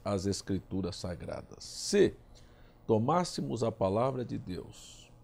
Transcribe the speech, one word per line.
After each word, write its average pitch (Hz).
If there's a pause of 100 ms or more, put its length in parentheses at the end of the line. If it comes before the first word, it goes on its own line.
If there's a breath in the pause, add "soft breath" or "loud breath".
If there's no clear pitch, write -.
às 95
Escrituras 92
Sagradas. -
Se - (720 soft breath)
tomássemos 135
a 113
palavra 117
de 110
Deus - (120)